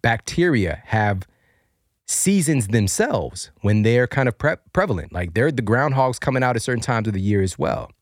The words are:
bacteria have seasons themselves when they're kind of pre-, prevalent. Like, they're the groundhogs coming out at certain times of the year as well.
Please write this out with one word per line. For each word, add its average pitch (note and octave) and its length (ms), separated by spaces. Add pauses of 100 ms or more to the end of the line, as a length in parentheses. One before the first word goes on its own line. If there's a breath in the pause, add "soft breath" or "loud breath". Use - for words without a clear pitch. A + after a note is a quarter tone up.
bacteria A2+ 840
have G#2 420 (800)
seasons D#3 640
themselves G#2+ 800 (100)
when G#2+ 220
they're A#2+ 240
kind C3 200
of A#2 100
pre-, D#3 180 (180)
prevalent. A#2 400
Like, F2 200
they're B2+ 180
the B2 100
groundhogs C3 580
coming C3 240
out B2 120
at A2 60
certain B2 200
times A2+ 260
of G#2+ 60
the F#2+ 80
year G2+ 200
as F#2 180
well. C2+ 320 (100)